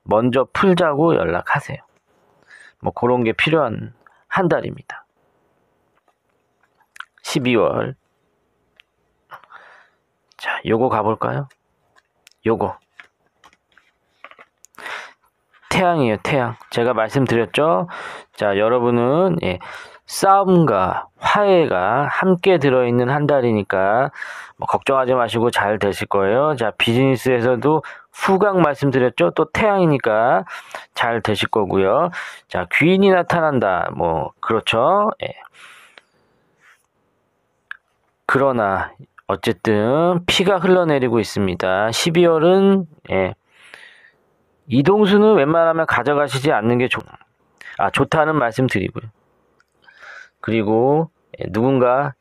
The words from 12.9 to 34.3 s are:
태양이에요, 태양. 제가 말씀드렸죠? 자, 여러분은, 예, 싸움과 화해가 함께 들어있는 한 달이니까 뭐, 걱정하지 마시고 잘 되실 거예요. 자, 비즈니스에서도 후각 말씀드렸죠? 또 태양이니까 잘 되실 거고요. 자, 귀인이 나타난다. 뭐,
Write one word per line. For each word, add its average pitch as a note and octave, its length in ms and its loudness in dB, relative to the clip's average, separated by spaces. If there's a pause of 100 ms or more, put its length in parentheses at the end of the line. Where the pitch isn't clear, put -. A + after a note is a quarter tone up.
태양이에요, D#3 480 0
태양. A#2+ 360 -2 (160)
제가 A#2+ 240 0
말씀드렸죠? C3 920 0 (460)
자, G2+ 240 -2
여러분은, B2 840 0
예, - 160 -4 (480)
싸움과 E3+ 1120 2
화해가 C#3 920 0
함께 F#3 480 2
들어있는 B2 500 2
한 D3 180 0
달이니까 A#2 840 0 (460)
뭐, - 120 -8
걱정하지 C3 460 0
마시고 A#2 360 0
잘 G2+ 280 -2
되실 G2+ 280 -4
거예요. A2+ 500 0
자, A2+ 160 -2
비즈니스에서도 B2+ 1080 0 (300)
후각 F#3+ 480 0
말씀드렸죠? C#3 720 0
또 D#3+ 200 -2
태양이니까 D#3+ 920 0 (500)
잘 A#2 280 -4
되실 G#2+ 260 -2
거고요. G2+ 640 0 (380)
자, F2+ 260 -6
귀인이 F#3+ 360 4
나타난다. D3+ 840 0
뭐, E2 340 -2 (100)